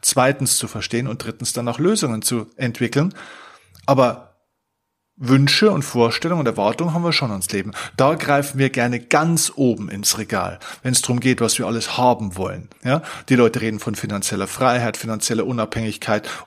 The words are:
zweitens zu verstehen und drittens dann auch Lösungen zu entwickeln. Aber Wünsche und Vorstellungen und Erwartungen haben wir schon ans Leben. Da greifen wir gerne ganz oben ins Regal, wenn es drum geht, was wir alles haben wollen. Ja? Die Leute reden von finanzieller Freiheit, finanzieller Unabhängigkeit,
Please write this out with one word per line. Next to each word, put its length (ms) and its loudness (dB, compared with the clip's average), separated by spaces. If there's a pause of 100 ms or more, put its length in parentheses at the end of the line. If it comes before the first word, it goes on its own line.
zweitens 560 2
zu 100 -4
verstehen 400 -4
und 160 -8
drittens 300 -8
dann 140 -4
auch 120 -4
Lösungen 420 0
zu 260 -2 (100)
entwickeln. 560 0 (720)
Aber 420 4 (920)
Wünsche 520 4
und 100 0
Vorstellungen 600 0
und 40 0
Erwartungen 480 0
haben 100 -2
wir 80 0
schon 200 -2
ans 180 -6
Leben. 220 -4 (260)
Da 160 4
greifen 460 0
wir 100 4
gerne 300 -2
ganz 560 0
oben 340 0
ins 300 -4
Regal, 400 -4 (240)
wenn 100 0
es 80 2
drum 180 0
geht, 220 2
was 160 0
wir 80 -2
alles 320 -4
haben 400 2
wollen. 320 -6 (140)
Ja? 180 0 (260)
Die 80 4
Leute 260 6
reden 180 -2
von 160 -6
finanzieller 500 -4
Freiheit, 500 0
finanzieller 520 -4
Unabhängigkeit, 840 -4 (180)